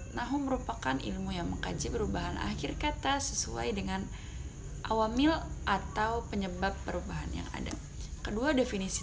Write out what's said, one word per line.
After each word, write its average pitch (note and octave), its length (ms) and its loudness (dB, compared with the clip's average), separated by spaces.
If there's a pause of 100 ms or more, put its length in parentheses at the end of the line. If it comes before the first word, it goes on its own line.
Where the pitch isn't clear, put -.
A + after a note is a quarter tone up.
(140)
nahu B3+ 320 0
merupakan C4 560 0
ilmu F#3+ 320 -2
yang F3 160 0
mengkaji - 400 -2
perubahan F3+ 480 0
akhir G#3+ 400 -2
kata C#4+ 400 2
sesuai A#3 560 0
dengan F#3+ 320 -2 (800)
awamil A3+ 480 6 (320)
atau G#3+ 640 2
penyebab F#3+ 560 0
perubahan F3 480 -2
yang - 240 -4
ada. - 160 -4 (480)
Kedua A#3 320 2
definisi G#3 500 2